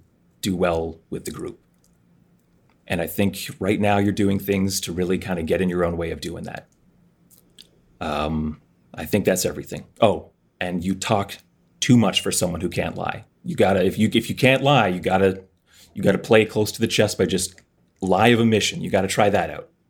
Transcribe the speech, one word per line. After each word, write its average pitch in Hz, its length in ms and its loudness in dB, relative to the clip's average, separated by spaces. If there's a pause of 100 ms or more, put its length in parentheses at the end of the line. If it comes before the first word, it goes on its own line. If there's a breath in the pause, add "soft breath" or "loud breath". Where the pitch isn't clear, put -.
(400)
do 95 160 -2
well 82 420 -2 (120)
with 95 140 -10
the 87 60 -6
group. - 280 -12 (1300)
And 90 140 -4
I 82 60 -4
think 95 440 -4 (100)
right 98 200 0
now 101 180 2
you're 101 140 2
doing 98 260 0
things 95 440 -2
to - 100 -10
really 90 260 -2
kinda 90 240 -4
get 85 180 0
in 92 80 0
your 87 160 0
own 85 120 -2
way 82 140 -4
of 78 100 -8
doing 85 240 -10
that. - 240 -14 (1300)
Um, 78 600 -4 (340)
I 85 120 -10
think 101 180 0
that's 95 220 2
everything. 76 380 -8 (160)
Oh, 95 300 2 (300)
and 90 240 -4
you 95 100 0
talk 98 440 -2 (420)
too 127 160 6
much 101 240 4
for 98 120 -4
someone 87 280 -2
who 90 80 -4
can't 87 280 -4
lie. - 280 -6 (200)
You 175 120 -6
gotta, 95 280 4
if 95 140 0
you, 107 140 4
if 113 160 0
you 104 80 -4
can't 131 260 4
lie, 139 260 4
you 90 120 -2
gotta, 95 420 2 (520 soft breath)
you 104 80 -6
gotta 95 160 2
play 110 260 4
close 107 280 -2
to - 80 -14
the 113 60 2
chest 107 320 0
by 95 80 2
just 92 340 -4 (400)
lie 95 280 4
of 117 120 6
omission. 107 420 2
You 90 80 -8
gotta 95 180 0
try 104 220 2
that 87 200 0
out. - 180 -14 (220)